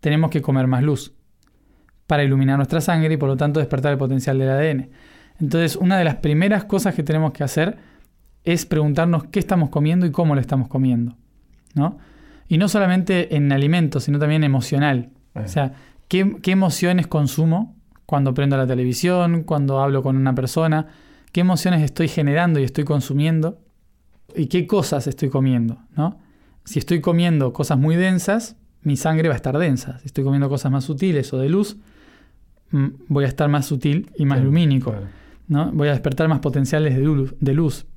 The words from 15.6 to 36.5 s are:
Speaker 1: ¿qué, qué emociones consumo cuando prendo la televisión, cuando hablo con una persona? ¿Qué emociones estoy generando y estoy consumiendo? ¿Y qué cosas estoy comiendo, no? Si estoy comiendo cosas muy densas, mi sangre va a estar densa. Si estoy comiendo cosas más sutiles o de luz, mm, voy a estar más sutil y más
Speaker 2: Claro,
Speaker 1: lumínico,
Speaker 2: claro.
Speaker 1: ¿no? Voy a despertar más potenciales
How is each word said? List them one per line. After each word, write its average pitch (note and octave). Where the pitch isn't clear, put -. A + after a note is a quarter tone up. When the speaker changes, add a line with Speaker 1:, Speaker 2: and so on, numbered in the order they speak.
Speaker 1:
¿qué, F#3+
qué F#3
emociones F3+
consumo D#3+
cuando C#3
prendo C#3
la C3
televisión, E3
cuando C#3
hablo C#3
con C3+
una C3+
persona? D#3
¿Qué F3+
emociones F3+
estoy D3+
generando D#3
y C3+
estoy C3+
consumiendo? D#3
¿Y D3+
qué F3+
cosas D#3
estoy C3+
comiendo, B2+
no? F#3
Si -
estoy E3+
comiendo E3
cosas C#3
muy D#3
densas, F#3
mi C#3+
sangre D#3+
va C#3+
a -
estar C3+
densa. C3+
Si -
estoy C3+
comiendo C#3
cosas C3+
más C3+
sutiles D3
o C3
de C3+
luz, G3+
mm, C#3
voy C#3+
a C3+
estar C#3+
más C#3+
sutil D3
y D3
más C#3
Speaker 2:
Claro, C3
Speaker 1:
lumínico, C#3+
Speaker 2:
claro. G2+
Speaker 1:
¿no? D3+
Voy D3
a D3
despertar C#3+
más D#3
potenciales C#3+